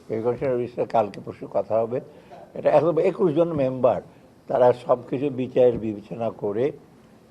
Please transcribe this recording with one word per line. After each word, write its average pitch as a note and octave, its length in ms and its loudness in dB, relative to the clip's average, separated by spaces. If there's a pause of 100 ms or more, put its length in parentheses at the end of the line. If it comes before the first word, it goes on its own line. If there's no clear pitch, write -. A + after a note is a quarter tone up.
পে A2+ 140 -4
কমিশনের B2 360 -2
বিষয়ে A#2+ 280 -4
কালকে G#2+ 400 0
পরশু - 280 -14
কথা G#2 260 0
হবে, A#2 220 -2 (520)
এটা - 180 0
একদম D3+ 260 4
একুশ F3+ 380 2
জন E3+ 180 2
মেম্বার, C3 480 0 (460)
তারা B2+ 260 4
সব B2+ 240 0 (120)
কিছু C#3+ 200 -2
বিচার B2 420 2
বিবেচনা A2 600 -6
করে A2 400 -2 (600)